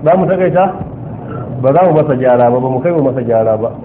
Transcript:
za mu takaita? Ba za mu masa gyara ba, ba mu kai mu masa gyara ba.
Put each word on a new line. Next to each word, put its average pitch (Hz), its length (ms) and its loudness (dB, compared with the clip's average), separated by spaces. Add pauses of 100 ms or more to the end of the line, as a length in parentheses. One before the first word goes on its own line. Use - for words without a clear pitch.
za 170 120 4
mu 185 100 0
takaita? 180 380 2 (1000)
Ba 131 100 4
za 165 160 4
mu 165 80 4
masa 147 200 2
gyara 123 340 2
ba, 123 100 0
ba 131 80 -2
mu 127 120 -2
kai 175 120 0
mu 160 100 0
masa 131 200 -2
gyara 110 340 0
ba. 113 140 -4 (140)